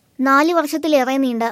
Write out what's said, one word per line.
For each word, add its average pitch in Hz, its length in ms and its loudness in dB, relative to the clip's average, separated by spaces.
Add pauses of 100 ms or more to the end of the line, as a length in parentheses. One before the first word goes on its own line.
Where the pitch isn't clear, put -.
(200)
നാല് 277 340 2
വർഷത്തിലേറെ 294 640 0
നീണ്ട 240 340 -2